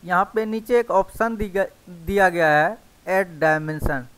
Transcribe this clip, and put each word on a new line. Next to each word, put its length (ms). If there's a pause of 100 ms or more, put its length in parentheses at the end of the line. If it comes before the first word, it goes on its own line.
यहाँ 300
पे 120
नीचे 340
एक 100
ऑप्शन 460
दी 120
ग-, 240 (160)
दिया 400
गया 400
है, 100 (280)
ऐड 320
Dimension। 680 (120)